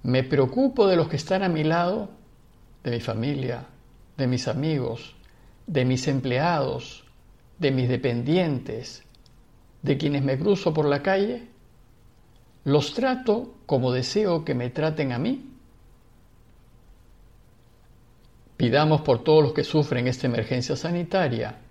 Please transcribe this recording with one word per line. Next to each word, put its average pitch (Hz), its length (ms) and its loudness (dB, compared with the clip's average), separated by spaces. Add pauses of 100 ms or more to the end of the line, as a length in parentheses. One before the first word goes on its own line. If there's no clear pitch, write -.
¿Me 131 220 0
preocupo 202 640 2
de 180 80 4
los 160 120 2
que - 80 -4
están 190 260 -2
a 190 60 0
mi 156 140 0
lado, 175 480 0 (720)
de 127 80 -6
mi 117 100 -2
familia, 127 680 -4 (500)
de 135 100 -2
mis 123 220 -2
amigos, 123 680 -4 (520)
de 135 180 0
mis 127 240 0
empleados, 135 960 -2 (540)
de 143 120 2
mis 127 180 0
dependientes, 127 1160 -2 (760)
de 139 140 0
quienes 143 280 0
me 135 140 0
cruzo 185 360 0
por 151 120 2
la 143 160 0
calle? 202 460 0 (1160)
¿Los 143 280 2
trato 254 640 -2 (100)
como 127 280 0
deseo 165 520 0
que 147 100 -2
me 123 160 -2
traten 151 420 -2
a 120 60 -2
mí? 247 320 -4 (3000)
Pidamos 147 440 4
por 120 240 2
todos 156 180 6
los 139 120 2
que 131 100 0
sufren 135 420 0
esta 127 200 -2
emergencia 127 500 -2
sanitaria 160 800 -2 (140)